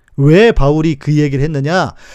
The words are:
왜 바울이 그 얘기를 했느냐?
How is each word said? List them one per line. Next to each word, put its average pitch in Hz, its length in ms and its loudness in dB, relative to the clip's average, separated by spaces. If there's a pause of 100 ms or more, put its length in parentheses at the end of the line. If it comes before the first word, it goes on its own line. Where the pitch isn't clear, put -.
(160)
왜 170 360 4
바울이 151 440 0
그 151 200 -4
얘기를 143 280 -2
했느냐? 156 500 -4 (200)